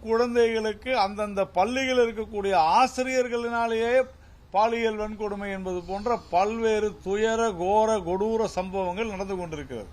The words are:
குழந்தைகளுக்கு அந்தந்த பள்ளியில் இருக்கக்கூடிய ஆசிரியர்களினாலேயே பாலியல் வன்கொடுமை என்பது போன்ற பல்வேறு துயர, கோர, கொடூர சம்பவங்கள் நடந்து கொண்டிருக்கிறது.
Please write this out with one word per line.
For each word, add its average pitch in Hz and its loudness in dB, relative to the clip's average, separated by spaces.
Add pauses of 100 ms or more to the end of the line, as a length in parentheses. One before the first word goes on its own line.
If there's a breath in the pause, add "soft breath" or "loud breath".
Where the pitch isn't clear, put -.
குழந்தைகளுக்கு 226 0
அந்தந்த 202 0
பள்ளியில் 247 0
இருக்கக்கூடிய 208 -2 (240)
ஆசிரியர்களினாலேயே 240 0 (640 soft breath)
பாலியல் 226 2
வன்கொடுமை 208 -6
என்பது 185 -6
போன்ற 208 -2 (120)
பல்வேறு 214 2 (180)
துயர, 220 0 (220)
கோர, 214 4 (120)
கொடூர 214 0
சம்பவங்கள் 190 -4
நடந்து 190 -6
கொண்டிருக்கிறது. 147 -8